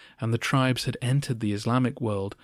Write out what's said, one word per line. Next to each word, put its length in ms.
and 120
the 60
tribes 460
had 180
entered 380
the 120
Islamic 480
world 440